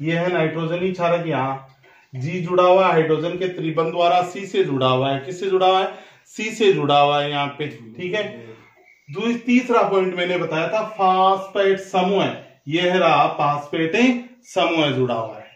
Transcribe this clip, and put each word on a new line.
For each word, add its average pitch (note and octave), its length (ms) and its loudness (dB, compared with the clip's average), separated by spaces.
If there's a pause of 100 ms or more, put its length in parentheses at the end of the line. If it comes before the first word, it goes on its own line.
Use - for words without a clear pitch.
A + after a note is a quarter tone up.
ये D#3+ 120 -4
है E3+ 200 -2
नाइट्रोजनी E3 600 -2
क्षारक, E3+ 340 -2
यहाँ C3+ 400 -4 (480)
जी D#3+ 260 -6
जुड़ा F3+ 240 2
हुआ F3+ 220 6
है E3 60 4
हाइड्रोजन D#3 380 2
के F3+ 180 -4
त्रिबंध D#3+ 420 -4
द्वारा, F3 320 2
सी G3 240 -8
से F#3+ 180 0
जुड़ा C3+ 220 0
हुआ C3 260 2
है। C3+ 80 -4
किससे F#3 300 -8
जुड़ा F#3 160 4
हुआ F#3 140 4
है? G3+ 140 -4 (320)
सी - 180 -10
से G#3+ 280 2
जुड़ा C#3+ 280 2
हुआ C#3+ 220 2
है D3 80 -4
यहाँ C#3+ 160 -4
पे, C#3 220 -8
ठीक B2+ 460 -10
है। A#2 320 -8 (640)
दू-, G#3 280 -4 (100)
तीसरा A#3+ 360 2
point F#3+ 320 0
मैंने F3+ 240 -2
बताया E3 300 -2
था A3 140 -2 (160)
phosphate F#3+ 840 2
समूह F#3+ 440 0
है, - 440 -10
ये F3+ 220 0
है F#3 80 2
रहा D#3+ 280 4
फॉस्फेट D#3 680 -2 (480)
समूह E3 480 0
जुड़ा B2+ 240 -2
हुआ A2+ 220 -6
है, - 200 -18